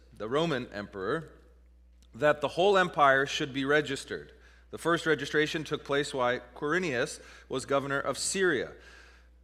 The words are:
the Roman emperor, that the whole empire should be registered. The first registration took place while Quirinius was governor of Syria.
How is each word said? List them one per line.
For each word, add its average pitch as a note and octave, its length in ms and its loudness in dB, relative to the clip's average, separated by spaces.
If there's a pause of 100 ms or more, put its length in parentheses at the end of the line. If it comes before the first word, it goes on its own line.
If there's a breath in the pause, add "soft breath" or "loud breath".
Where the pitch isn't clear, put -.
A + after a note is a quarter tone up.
(160)
the G#2 120 -8
Roman C#3 440 -2
emperor, G#2 580 -6 (840)
that D3 260 2
the C#3 80 0
whole G3 300 4
empire C#3+ 480 6
should C#3 260 -4
be C3+ 120 -4
registered. C3+ 680 -2 (380 soft breath)
The G#2+ 80 -12
first E3 280 0
registration D3+ 580 0
took C#3+ 200 -8
place C#3+ 280 -2
while B2 280 0 (140)
Quirinius D3+ 640 -2 (280 loud breath)
was B2+ 160 -6
governor C#3 360 0
of - 180 -4
Syria. E3 540 0 (720 loud breath)